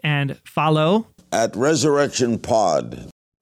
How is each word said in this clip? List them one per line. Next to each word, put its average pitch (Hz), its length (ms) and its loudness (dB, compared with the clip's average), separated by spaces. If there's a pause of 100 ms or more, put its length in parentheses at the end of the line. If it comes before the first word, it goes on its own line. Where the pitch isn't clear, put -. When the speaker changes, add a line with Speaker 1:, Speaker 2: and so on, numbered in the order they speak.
Speaker 1:
and 143 400 -2
follow 156 600 0 (260)
Speaker 2:
at 110 240 0
Resurrection 131 840 0
Pod 82 720 0 (340)